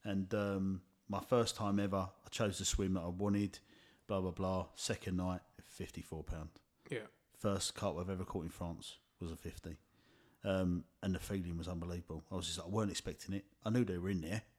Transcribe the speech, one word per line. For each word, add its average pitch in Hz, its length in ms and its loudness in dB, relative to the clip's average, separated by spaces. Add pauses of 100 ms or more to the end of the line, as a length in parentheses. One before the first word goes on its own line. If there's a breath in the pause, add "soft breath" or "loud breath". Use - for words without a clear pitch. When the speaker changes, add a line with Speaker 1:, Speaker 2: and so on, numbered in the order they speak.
Speaker 1:
And, 98 300 0
um, 95 480 2 (260)
my 98 120 0
first 117 360 4
time 101 220 2
ever, 95 300 2 (160)
I - 60 -16
chose 104 280 2
the 95 60 -2
swim 95 300 2
that 92 60 0
I 85 80 -4
wanted, 101 500 2 (480 loud breath)
blah, 98 140 2
blah, 92 120 2
blah. 92 420 2
Second - 420 -2
night, 90 240 0 (220)
fifty-four - 600 -10
pound. 78 260 -6 (400)
Speaker 2:
Yeah. 113 160 -6 (320)
Speaker 1:
First 98 360 0
carp 92 240 0
I've 90 120 -2
ever 92 140 -2
caught 85 200 -2
in 80 60 -4
France - 480 -6 (220)
was 82 120 -4
a 78 40 -6
fifty. 80 400 -8 (680 loud breath)
Um, 92 400 4 (180)
and 98 120 2
the 82 60 0
feeling 87 360 -2
was 85 120 -4
unbelievable. 87 640 -4
I 95 60 -4
was 82 100 -2
just, 90 140 -4
I 82 80 -8
weren't 104 220 2
expecting - 440 -6
it. 98 100 -4 (200)
I 110 60 0
knew 120 140 6
they 95 120 0
were 90 140 0
in 92 100 2
there. 90 220 -2 (160)